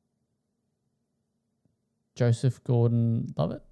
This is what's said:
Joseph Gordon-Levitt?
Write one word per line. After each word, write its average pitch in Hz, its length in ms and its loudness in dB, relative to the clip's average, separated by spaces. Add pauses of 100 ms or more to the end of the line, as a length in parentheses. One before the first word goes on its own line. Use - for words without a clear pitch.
(2250)
Joseph 120 480 0
Gordon-Levitt? 117 1000 0 (100)